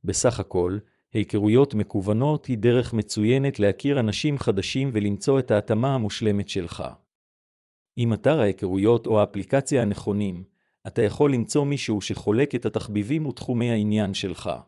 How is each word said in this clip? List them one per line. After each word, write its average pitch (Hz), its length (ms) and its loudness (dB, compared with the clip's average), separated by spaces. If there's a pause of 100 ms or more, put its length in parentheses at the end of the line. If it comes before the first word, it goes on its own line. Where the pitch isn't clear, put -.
בסך 113 360 0
הכל, 92 380 -2 (340)
היכרויות 110 640 2
מקוונות 110 720 -2
היא 123 120 -4
דרך 120 360 2
מצוינת 120 640 0
להכיר 113 420 2
אנשים 127 380 0
חדשים 127 540 -2
ולמצוא 104 460 0
את 127 120 -2
ההתאמה 113 440 2
המושלמת 107 540 -2
שלך. 85 360 -8 (1120)
עם 117 160 2
אתר 135 280 4
ההיכרויות 101 680 2
או 113 140 4
האפליקציה 120 600 0
הנכונים, 101 640 -4 (420)
אתה 117 160 -2
יכול 135 320 2
למצוא 127 300 0
מישהו 131 360 -2
שחולק 113 540 -2
את 120 120 -4
התחביבים 110 600 -4
ותחומי 120 440 -2
העניין 104 440 0
שלך. 90 360 -6 (180)